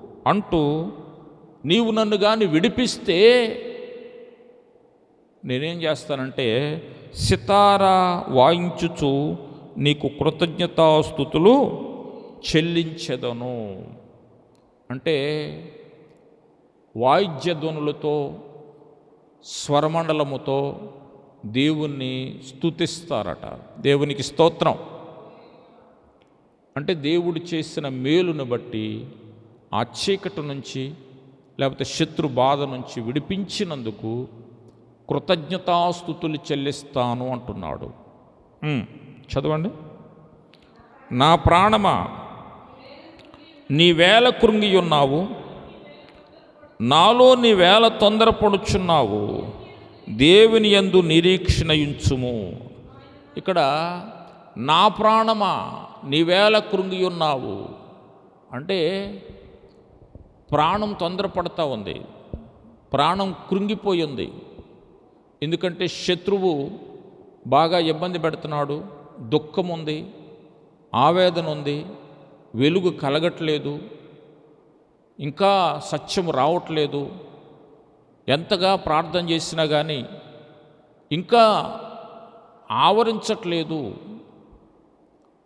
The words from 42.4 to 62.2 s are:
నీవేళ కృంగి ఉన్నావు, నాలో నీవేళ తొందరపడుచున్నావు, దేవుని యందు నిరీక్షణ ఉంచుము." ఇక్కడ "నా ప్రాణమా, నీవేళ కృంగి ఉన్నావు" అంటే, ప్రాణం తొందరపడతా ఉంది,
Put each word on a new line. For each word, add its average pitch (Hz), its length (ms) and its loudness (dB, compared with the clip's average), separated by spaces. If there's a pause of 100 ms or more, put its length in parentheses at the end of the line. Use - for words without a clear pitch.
నీవేళ 175 580 6
కృంగి 214 480 4
ఉన్నావు, 156 500 2 (1500)
నాలో 214 540 8
నీవేళ 220 520 6
తొందరపడుచున్నావు, 196 1700 2 (520)
దేవుని 208 600 6
యందు 196 320 4
నిరీక్షణ 170 680 4
ఉంచుము." 127 880 -2 (800)
ఇక్కడ 175 220 -2 (960)
"నా 156 300 4
ప్రాణమా, 214 960 0 (180)
నీవేళ 175 540 4
కృంగి 190 480 -2
ఉన్నావు" 143 640 -4 (840)
అంటే, 170 260 -4 (1700)
ప్రాణం 190 480 0
తొందరపడతా 175 680 -4
ఉంది, 107 360 -6 (920)